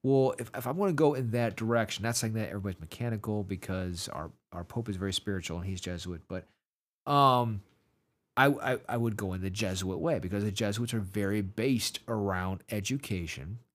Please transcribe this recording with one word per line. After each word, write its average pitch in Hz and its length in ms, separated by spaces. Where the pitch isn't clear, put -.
well, 135 340
if, 117 160
if 127 140
I'm 147 100
gonna 196 140
go 147 220
in 127 180
that 117 240
direction, 113 480
not 117 140
saying 110 160
that 110 160
everybody's 98 320
mechanical, 107 640
because 92 640
our, 78 200
our 85 140
Pope 113 240
is 95 80
very 95 160
spiritual 90 440
and 90 80
he's 95 140
Jesuit, 87 480
but, 90 160
um, 123 520
I, 135 100
I, 139 300
I 117 80
would 117 180
go 101 160
in 92 100
the 95 80
Jesuit 92 480
way, 156 220
because 101 240
the 107 80
Jesuits 107 420
are 110 60
very 101 420
based 110 580
around 95 600
education 98 920